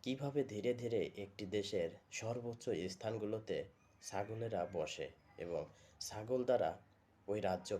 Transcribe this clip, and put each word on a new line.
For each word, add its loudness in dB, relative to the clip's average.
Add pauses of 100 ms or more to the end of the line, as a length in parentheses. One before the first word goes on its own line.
কিভাবে 2
ধীরে 2
ধীরে 2
একটি -6
দেশের 2 (220)
সর্বোচ্চ -2
স্থানগুলোতে 0 (380)
ছাগলেরা -2
বসে -2 (280)
এবং -2 (340)
ছাগল -2
দ্বারা 4 (500)
ওই 2
রাজ্য 0